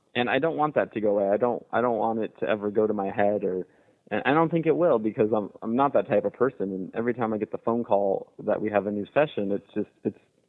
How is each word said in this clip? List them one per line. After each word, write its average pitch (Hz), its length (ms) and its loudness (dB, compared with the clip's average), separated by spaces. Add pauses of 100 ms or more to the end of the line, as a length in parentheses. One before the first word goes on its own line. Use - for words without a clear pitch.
(140)
and 120 160 -2
I 127 80 2
don't 156 180 -2
want 151 200 -2
that 98 180 0
to 110 60 -6
go 104 180 2
away. 98 160 2
I - 20 4
don't, 117 360 -2
I 110 80 0
don't 120 180 2
want 113 220 -2
it - 180 -6
to - 100 -4
ever 104 220 0
go 107 160 2
to 107 80 2
my 98 160 -4
head, 104 320 0
or, 92 240 -2 (420)
and 104 160 -2
I 131 100 2
don't 156 180 2
think 160 140 0
it 147 100 2
will, 151 240 4
because 107 360 0
I'm, 104 140 -2 (120)
I'm 113 120 -4
not 135 200 2
that 101 120 2
type 104 200 2
of 98 60 -4
person. 110 380 -2
And 95 240 -6
every 117 180 -2
time 117 220 -2
I 104 40 -2
get 104 120 -4
the - 80 -8
phone 117 240 -2
call 101 500 0 (140)
that 104 160 0
we 104 80 -2
have 101 160 2
a 104 60 -4
new 101 200 -4
session, 123 380 0
it's 101 240 -4
just, 104 140 -4 (160)
it's 107 140 -4 (300)